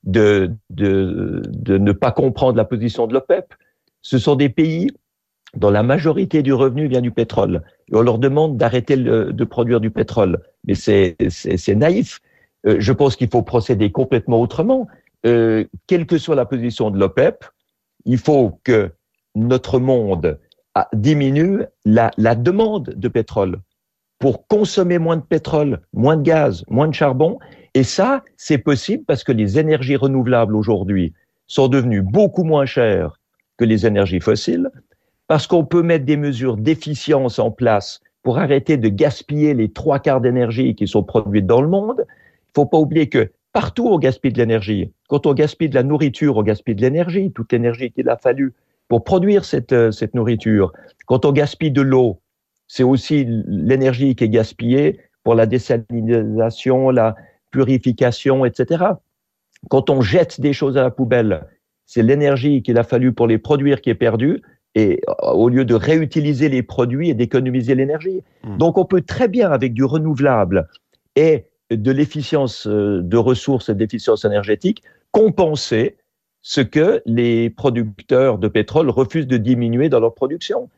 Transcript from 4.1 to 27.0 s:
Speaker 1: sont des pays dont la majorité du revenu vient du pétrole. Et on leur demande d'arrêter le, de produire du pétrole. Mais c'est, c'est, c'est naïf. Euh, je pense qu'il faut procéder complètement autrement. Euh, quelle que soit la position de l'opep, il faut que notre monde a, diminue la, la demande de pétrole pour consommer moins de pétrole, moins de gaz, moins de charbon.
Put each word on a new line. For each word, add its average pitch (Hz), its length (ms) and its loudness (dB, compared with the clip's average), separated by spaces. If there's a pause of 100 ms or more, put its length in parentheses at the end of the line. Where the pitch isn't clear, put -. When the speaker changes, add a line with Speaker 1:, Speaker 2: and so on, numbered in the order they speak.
Speaker 1:
sont 139 180 2
des 139 120 2
pays 165 420 -2 (680)
dont 104 140 2
la 104 120 2
majorité 151 600 0
du 135 100 2
revenu 135 340 0
vient 127 140 0
du 120 100 -2
pétrole. 98 520 -2 (280)
Et - 60 0
on 113 60 4
leur 117 160 2
demande 139 380 0
d'arrêter 120 380 0
le, 113 380 0
de - 120 -2
produire 117 360 0
du 107 100 -2
pétrole. 104 500 -2 (240)
Mais - 120 -2
c'est, 98 400 2 (140)
c'est, 95 260 -6
c'est 98 180 -2
naïf. 160 460 0 (460)
Euh, 104 120 4
je 107 140 0
pense 135 240 2
qu'il 127 120 -2
faut 120 140 0
procéder 107 480 0
complètement 117 500 0
autrement. 226 460 0 (400)
Euh, 113 380 2 (240)
quelle 170 180 0
que 165 100 0
soit 156 200 0
la 127 80 0
position 117 460 -4
de 98 80 -4
l'opep, 127 460 0 (600)
il 120 140 0
faut 127 440 0
que 107 300 0 (420)
notre 123 460 0
monde 98 580 0 (380)
a, - 160 0
diminue 147 720 0 (200)
la, 113 340 4
la 113 180 2
demande 190 580 -2
de 98 140 -6
pétrole 98 500 -4 (600)
pour - 260 -2
consommer 190 520 0
moins 165 180 0
de 143 60 -6
pétrole, 151 580 -2 (120)
moins 139 240 2
de 151 60 -2
gaz, 143 460 0
moins 135 180 0
de 160 80 -2
charbon. 151 460 0 (340)